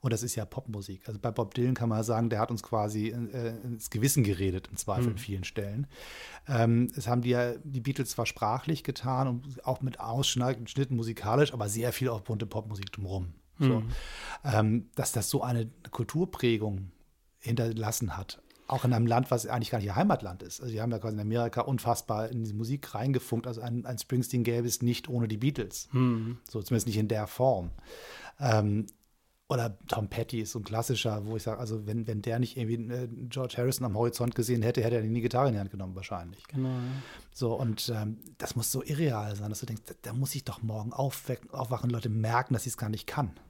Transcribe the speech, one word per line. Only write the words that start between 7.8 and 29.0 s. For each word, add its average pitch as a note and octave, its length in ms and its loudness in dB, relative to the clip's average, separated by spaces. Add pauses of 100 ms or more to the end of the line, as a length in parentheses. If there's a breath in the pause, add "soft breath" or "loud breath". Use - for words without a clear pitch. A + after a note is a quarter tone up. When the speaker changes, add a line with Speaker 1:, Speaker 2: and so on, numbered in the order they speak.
Speaker 1:
zwar A#2 160 -2
sprachlich B2 580 0
getan C3 460 0
und B2+ 360 -6
auch B2+ 140 0
mit C3 220 -4
Ausschnitten B2 960 0
musikalisch, A2+ 560 2
aber G#2+ 160 -2
sehr A#2 240 0
viel B2+ 160 0
auch A2+ 100 -2
bunte G#2+ 260 -2
Popmusik G#2+ 460 -6
drumherum. F#2 440 -4 (240)
So. B2+ 220 6
Speaker 2:
Mhm. A2+ 80 -4 (540 loud breath)
Speaker 1:
Ähm, G#2+ 520 4
dass - 160 0
das - 180 0
so - 140 2
eine A#2 260 0 (220)
Kulturprägung G#2+ 1000 0 (500)
hinterlassen A2+ 800 0
hat, - 240 -10 (260)
auch C3 160 0
in B2 100 6
einem A#2 120 6
Land, A#2 240 4
was A#2+ 160 2
eigentlich A#2 240 -2
gar B2 80 0
nicht G2+ 80 0
ihr G2 100 -2
Heimatland A2+ 460 2
ist. - 180 -10
Also B2 140 -6
die G#2+ 80 -2
haben A#2+ 80 0
ja A#2 80 -2
quasi A2 160 -4
in G#2+ 80 -4
Amerika A#2 400 0
unfassbar A#2 680 0
in A#2+ 140 -2
die G#2+ 100 -4
Musik A2+ 420 -4
reingefunkt. B2 500 0
Also A#2 160 -6
ein, A#2 240 -4
ein B2 140 -6
Springsteen B2 440 2
gäbe A#2 240 2
es A2+ 140 0
nicht A#2+ 260 2
ohne A#2+ 200 2
die G#2+ 100 0
Beatles. A#2+ 540 -2
Speaker 2:
Mhm. A#2+ 480 2 (100)
Speaker 1:
So G#2+ 140 -4
zumindest A2+ 240 2
nicht G#2+ 100 0
in G#2+ 100 4
der G#2+ 200 0
Form. A2+ 420 2 (680 loud breath)
Ähm, G#2+ 480 4 (600)